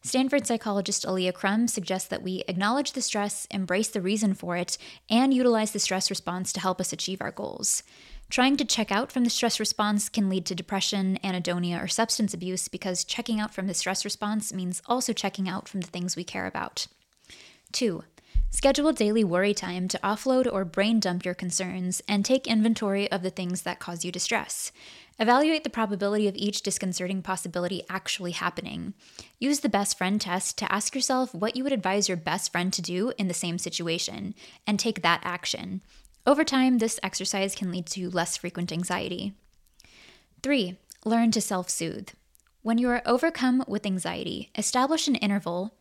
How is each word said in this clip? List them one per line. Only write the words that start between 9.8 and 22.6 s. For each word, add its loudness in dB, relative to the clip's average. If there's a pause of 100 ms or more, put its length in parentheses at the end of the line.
can 2
lead 0
to -4
depression, 0
anhedonia, 0
or -4
substance 2
abuse -6
because -4
checking -2
out -4
from -4
the -2
stress -2
response -4
means -4
also 0
checking -2
out -4
from -6
the -6
things -6
we -6
care -6
about. -6 (840)
Two, 0 (460)
schedule 4
daily 4
worry 2
time -4
to -2
offload 2
or -2
brain 4
dump 0
your -2
concerns -4
and 2
take 4
inventory 2